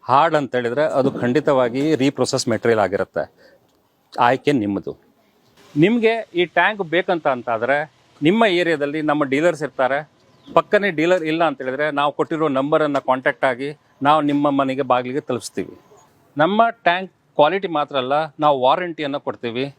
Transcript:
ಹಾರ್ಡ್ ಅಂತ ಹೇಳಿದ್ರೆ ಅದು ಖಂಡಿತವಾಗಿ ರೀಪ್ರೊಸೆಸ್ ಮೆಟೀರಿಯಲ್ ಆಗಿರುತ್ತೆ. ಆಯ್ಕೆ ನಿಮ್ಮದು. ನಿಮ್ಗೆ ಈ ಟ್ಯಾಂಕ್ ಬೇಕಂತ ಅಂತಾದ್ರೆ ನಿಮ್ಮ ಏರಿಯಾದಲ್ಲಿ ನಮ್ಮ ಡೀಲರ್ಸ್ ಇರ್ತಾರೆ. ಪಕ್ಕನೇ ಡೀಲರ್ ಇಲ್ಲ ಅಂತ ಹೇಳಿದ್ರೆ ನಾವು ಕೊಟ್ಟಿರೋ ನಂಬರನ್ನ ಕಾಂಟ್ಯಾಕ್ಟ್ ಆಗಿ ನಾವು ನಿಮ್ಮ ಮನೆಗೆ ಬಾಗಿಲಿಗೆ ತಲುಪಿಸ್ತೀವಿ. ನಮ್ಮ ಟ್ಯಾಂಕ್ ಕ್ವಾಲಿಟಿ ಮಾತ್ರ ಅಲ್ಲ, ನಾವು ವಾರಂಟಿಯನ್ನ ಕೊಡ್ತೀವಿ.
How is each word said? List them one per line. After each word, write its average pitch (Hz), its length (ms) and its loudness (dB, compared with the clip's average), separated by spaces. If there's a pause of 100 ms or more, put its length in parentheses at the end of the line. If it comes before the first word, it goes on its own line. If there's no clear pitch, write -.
ಹಾರ್ಡ್ 156 320 2
ಅಂತ 139 200 -2
ಹೇಳಿದ್ರೆ 123 300 -2 (140)
ಅದು 135 120 2
ಖಂಡಿತವಾಗಿ 135 840 0
ರೀಪ್ರೊಸೆಸ್ 131 520 -2
ಮೆಟೀರಿಯಲ್ 107 320 2
ಆಗಿರುತ್ತೆ. 92 440 -2 (880)
ಆಯ್ಕೆ 131 380 0
ನಿಮ್ಮದು. 101 420 -2 (840)
ನಿಮ್ಗೆ 220 380 2 (220)
ಈ 175 100 0
ಟ್ಯಾಂಕ್ 190 380 0
ಬೇಕಂತ 170 440 -2
ಅಂತಾದ್ರೆ 120 480 -2 (460)
ನಿಮ್ಮ 208 240 2 (140)
ಏರಿಯಾದಲ್ಲಿ 156 420 -2
ನಮ್ಮ 151 220 0
ಡೀಲರ್ಸ್ 147 400 0
ಇರ್ತಾರೆ. 135 360 -2 (480)
ಪಕ್ಕನೇ 202 440 0
ಡೀಲರ್ 165 320 0
ಇಲ್ಲ 160 200 -2
ಅಂತ 147 180 -2
ಹೇಳಿದ್ರೆ 135 300 -4
ನಾವು 143 200 0
ಕೊಟ್ಟಿರೋ 156 360 -4
ನಂಬರನ್ನ 143 520 0 (100)
ಕಾಂಟ್ಯಾಕ್ಟ್ 131 360 0
ಆಗಿ 131 240 -2 (320)
ನಾವು 151 200 4
ನಿಮ್ಮ 143 280 2
ಮನೆಗೆ 139 320 -2
ಬಾಗಿಲಿಗೆ 127 400 -2
ತಲುಪಿಸ್ತೀವಿ. - 540 -8 (640)
ನಮ್ಮ 208 320 2
ಟ್ಯಾಂಕ್ 185 420 -2 (240)
ಕ್ವಾಲಿಟಿ 185 320 2
ಮಾತ್ರ 147 300 -2
ಅಲ್ಲ, 127 160 0 (300)
ನಾವು 151 180 6
ವಾರಂಟಿಯನ್ನ 151 560 0
ಕೊಡ್ತೀವಿ. 123 480 -6 (140)